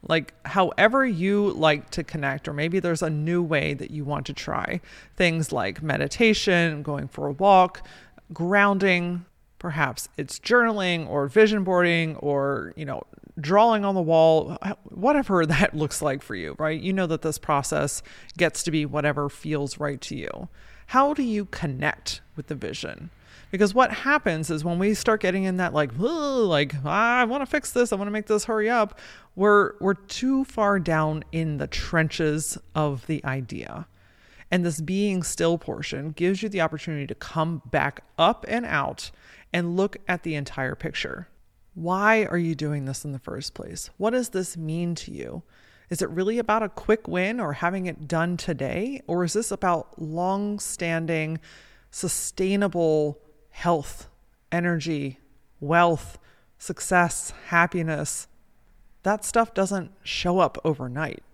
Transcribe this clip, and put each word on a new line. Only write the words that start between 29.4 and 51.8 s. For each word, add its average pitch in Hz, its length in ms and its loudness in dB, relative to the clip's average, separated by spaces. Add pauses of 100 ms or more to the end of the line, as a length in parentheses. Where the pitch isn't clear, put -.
we're 190 160 2
too 269 500 0
far 202 340 2
down 156 440 2 (100)
in 160 260 -2
the 147 80 -2
trenches 156 920 0 (160)
of 147 320 -2
the - 180 -4
idea. 131 600 -8 (640)
And 180 140 2
this 165 160 -2
being 190 420 0
still 165 340 0
portion - 540 -6
gives 185 320 0
you 220 60 -4
the 202 120 -4
opportunity 156 460 -4
to - 80 -8
come 165 520 -4
back - 380 0 (140)
up 190 300 2
and 233 180 -4
out - 440 -4 (420)
and 175 240 0
look 196 200 0 (100)
at 175 160 -2
the 165 120 -4
entire 139 400 -4
picture. - 540 -8 (460)
Why 196 520 2
are 175 120 -2
you 165 160 0
doing 147 300 -4
this 131 200 -8
in 147 80 -8
the 135 60 -10
first - 360 -10
place? - 420 -12
What 214 140 0
does 247 200 -2
this 185 280 -4
mean 165 380 -4
to - 140 -12
you? 62 320 -12 (460)
Is 170 120 -6
it 180 80 -2
really 190 300 -2
about 220 240 2
a 202 80 -4
quick - 360 0
win 185 340 -2
or 143 140 -2
having 185 300 -2
it 160 240 -10
done 170 300 0
today? 180 680 -4
Or 175 180 0
is 165 100 -2
this 220 160 -2
about - 500 -2
long-standing, 165 1400 -4 (520)